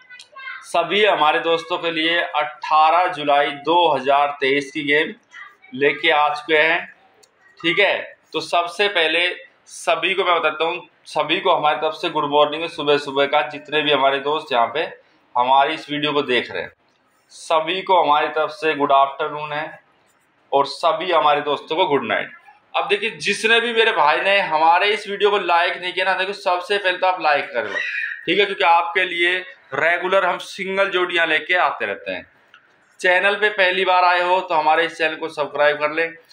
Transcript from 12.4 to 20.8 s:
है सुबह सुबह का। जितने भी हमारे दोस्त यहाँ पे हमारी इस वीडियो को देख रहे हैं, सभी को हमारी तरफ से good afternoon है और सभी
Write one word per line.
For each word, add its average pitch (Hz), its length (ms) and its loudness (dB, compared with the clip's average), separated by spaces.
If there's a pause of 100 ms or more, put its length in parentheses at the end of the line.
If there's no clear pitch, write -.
है 165 80 -6
सुबह 147 300 0
सुबह 139 280 -2
का। 151 220 0
जितने 147 320 -6
भी 147 100 0
हमारे 139 300 2
दोस्त 147 300 -4
यहाँ 117 180 4
पे 170 220 -4 (440)
हमारी 135 380 4
इस - 160 -12
वीडियो 147 240 -2
को 143 80 0
देख 123 300 0
रहे 87 100 -6
हैं, - 100 -10 (600)
सभी 165 500 -2
को 180 200 2
हमारी 151 280 2
तरफ 151 220 -2
से 156 240 -2
good 143 180 0
afternoon 147 600 0
है 151 260 -8 (720)
और 139 140 2
सभी 170 460 -2